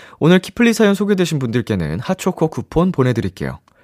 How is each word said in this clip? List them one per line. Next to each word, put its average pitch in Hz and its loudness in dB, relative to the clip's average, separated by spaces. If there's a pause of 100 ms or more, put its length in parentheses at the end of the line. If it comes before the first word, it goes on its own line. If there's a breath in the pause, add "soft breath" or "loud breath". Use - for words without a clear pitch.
(200 loud breath)
오늘 175 4
키플리 233 0
사연 208 2
소개되신 185 0
분들께는 107 -2
핫초코 180 -2
쿠폰 165 -2
보내드릴게요. 107 -2 (240 soft breath)